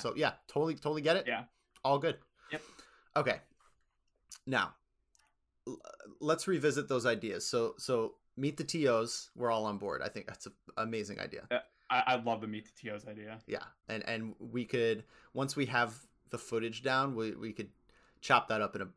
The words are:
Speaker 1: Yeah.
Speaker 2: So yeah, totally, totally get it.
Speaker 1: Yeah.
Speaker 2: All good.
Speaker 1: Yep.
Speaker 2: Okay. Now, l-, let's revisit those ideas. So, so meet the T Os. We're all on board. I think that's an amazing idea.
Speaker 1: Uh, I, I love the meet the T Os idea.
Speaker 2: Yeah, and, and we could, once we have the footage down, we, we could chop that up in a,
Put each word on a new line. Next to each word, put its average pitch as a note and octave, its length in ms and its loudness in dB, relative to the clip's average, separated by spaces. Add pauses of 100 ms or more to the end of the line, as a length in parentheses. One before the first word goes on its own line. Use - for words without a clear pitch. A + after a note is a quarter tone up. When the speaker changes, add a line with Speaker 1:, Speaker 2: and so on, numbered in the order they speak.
Speaker 1:
Yeah. A#2+ 60 0
Speaker 2:
So A2+ 60 -6
yeah, C#3+ 160 2 (140)
totally, D#3 300 0
totally D3+ 260 -2
get D#3+ 140 6
it. G3 100 0
Speaker 1:
Yeah. A2+ 180 -2 (400)
Speaker 2:
All C#3 140 4
good. D3 200 0 (340)
Speaker 1:
Yep. D3+ 100 -6 (540)
Speaker 2:
Okay. C#3+ 240 2 (1040)
Now, A2 280 2 (920)
l-, C3 140 -10 (400)
let's D#3 260 2
revisit D3 420 2
those B2 180 2
ideas. G#2+ 400 0
So, A#2 320 2
so A#2 360 0 (220)
meet C#3+ 200 -2
the D#3+ 80 -6
T D3 220 2
Os. A#2 480 2
We're A#2+ 160 0
all A2 160 2
on G#2 120 -2
board. F#2 240 -2
I E2+ 60 -2
think - 200 -8
that's - 180 -14
an G2+ 60 -12 (240)
amazing A2 420 -4
idea. - 320 -8
Speaker 1:
Uh, B2 80 2 (320)
I, B2 160 4
I B2+ 160 6
love A2+ 180 0
the A2 60 -6
meet G#2+ 200 -8
the - 40 -20 (100)
T A2+ 100 -10
Os G#2 160 -10
idea. G#2+ 400 -12
Speaker 2:
Yeah, - 180 -6 (240)
and, A2 200 -6
and A2+ 300 -4
we A#2+ 260 -4
could, A2+ 380 2 (320)
once C3+ 220 -2
we C#3+ 100 2
have A#2 280 2 (360)
the A#2+ 80 -6
footage A2+ 440 -4
down, C3 340 2
we, A2 160 -2
we A2 200 -8
could G#2 160 -8 (520)
chop - 280 4
that A2 120 2
up G#2 160 -2
in G2 60 -4
a, F#2+ 140 -6